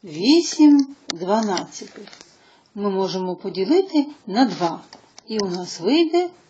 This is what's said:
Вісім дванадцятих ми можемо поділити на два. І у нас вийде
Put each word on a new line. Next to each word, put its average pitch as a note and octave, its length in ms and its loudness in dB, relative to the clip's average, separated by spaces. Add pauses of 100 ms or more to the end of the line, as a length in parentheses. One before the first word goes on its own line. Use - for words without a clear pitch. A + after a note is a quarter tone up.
Вісім C#4 920 4 (120)
дванадцятих F#3+ 1000 -4 (680)
ми G3+ 160 -4
можемо F#3 460 -4
поділити C#4 680 0 (200)
на A3 180 2
два. E3 400 -4 (440)
І A3 100 -6
у G3+ 80 -4
нас F3+ 340 -8
вийде E4 500 0 (200)